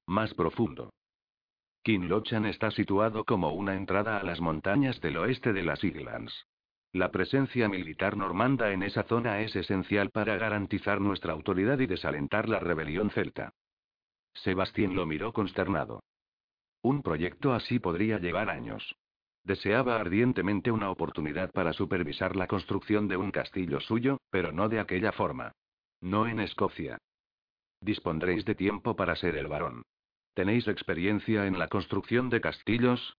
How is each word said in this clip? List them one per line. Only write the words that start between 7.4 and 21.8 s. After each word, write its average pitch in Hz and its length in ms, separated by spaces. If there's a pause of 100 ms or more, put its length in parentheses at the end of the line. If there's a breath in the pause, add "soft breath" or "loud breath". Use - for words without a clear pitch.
militar 92 480
normanda 104 560
en 92 100
esa 101 220
zona 113 360
es 107 160
esencial 98 540
para 104 260
garantizar 104 640
nuestra 95 320
autoridad 95 480
y 131 60
desalentar 87 640
la 104 120
rebelión 85 500
celta. - 420 (800)
Sebastián 95 600
lo 92 100
miró 80 280
consternado. 87 680 (800)
Un 139 200
proyecto 87 520
así 120 240
podría 104 400
llevar 90 320
años. 80 440 (480)
Deseaba 113 540
ardientemente 104 760
una 107 200
oportunidad 80 600
para 85 220
supervisar 90 640